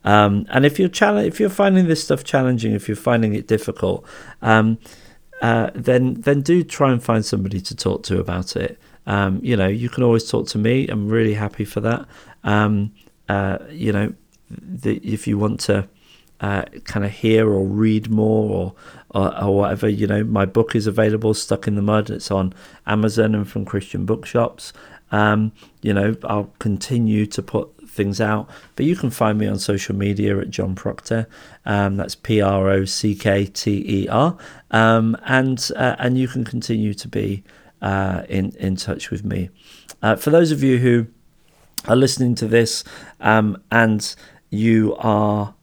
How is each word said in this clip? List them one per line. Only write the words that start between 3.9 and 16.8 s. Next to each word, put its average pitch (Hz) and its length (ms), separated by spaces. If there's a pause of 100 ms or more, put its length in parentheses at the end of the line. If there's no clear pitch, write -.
um, 110 380 (640)
uh, 117 320
then, 127 460
then 143 220
do 175 200
try 139 300
and 120 100
find 113 220
somebody 98 360
to - 140
talk - 300
to 92 160
about 90 340
it. - 240 (300)
Um, 98 340
you 123 140
know, 101 100
you 117 220
can 127 160
always 117 260
talk - 200
to 110 80
me. 120 280
I'm 104 220
really 110 260
happy 104 300
for 107 160
that. 113 260 (380)
Um, 104 480 (360)
uh, 98 300 (100)
you 110 220
know, 101 240 (340)
the, 113 500
if - 280
you 107 100
want 104 240
to, 101 280 (520)
uh, 98 260 (180)